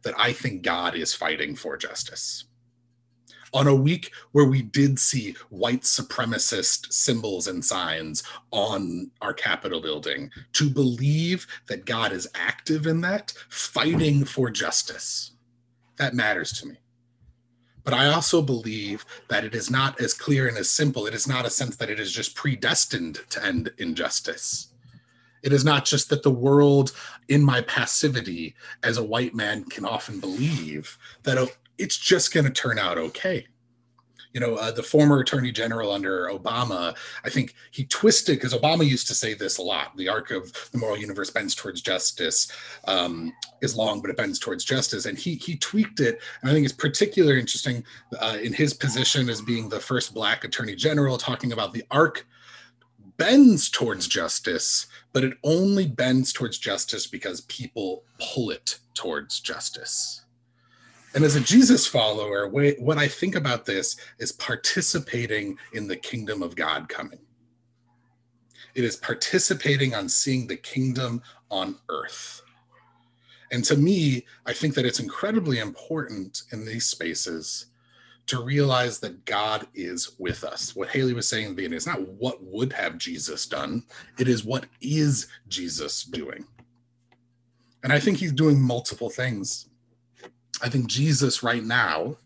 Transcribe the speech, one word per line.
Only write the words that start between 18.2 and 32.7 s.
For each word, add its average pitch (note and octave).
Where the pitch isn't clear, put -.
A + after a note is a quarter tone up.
believe A2
that G#2
it G#2+
is A2
not C3
as A#2+
clear C3+
and A2
as G2
simple. C3
It A2
is A2
not B2+
a A2+
sense B2
that A2
it G#2+
is G2
just -
predestined A#2+
to -
end E2+
in E2
justice. -
It C3+
is C#3
not C#3+
just -
that C#3+
the C#3+
world, C#3
in C#3+
my B2+
passivity G2+
as A2+
a A#2
white A#2
man, G#2
can -
often G#2
believe F#2+
that, C3
oh, B2+
it's -
just -
gonna C#3+
turn A#2+